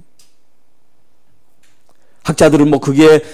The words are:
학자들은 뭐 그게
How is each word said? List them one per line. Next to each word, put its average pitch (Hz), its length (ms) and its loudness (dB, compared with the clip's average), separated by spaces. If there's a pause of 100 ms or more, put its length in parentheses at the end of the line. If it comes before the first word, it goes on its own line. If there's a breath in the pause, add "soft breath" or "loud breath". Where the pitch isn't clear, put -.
(2250)
학자들은 151 440 0
뭐 147 120 -2
그게 151 420 2 (120 loud breath)